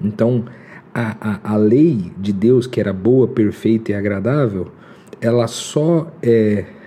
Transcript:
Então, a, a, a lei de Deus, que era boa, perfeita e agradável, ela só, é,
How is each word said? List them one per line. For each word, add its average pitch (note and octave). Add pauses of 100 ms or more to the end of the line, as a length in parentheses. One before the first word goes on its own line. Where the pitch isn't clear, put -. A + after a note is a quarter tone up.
Então, A2+ (500)
a, A2
a, G#2+
a -
lei G#2+
de G2+
Deus, A#2
que -
era G2
boa, A2+
perfeita A2
e G2+
agradável, G2+ (540)
ela A#2
só, D#3+ (100)
é, G#2+ (220)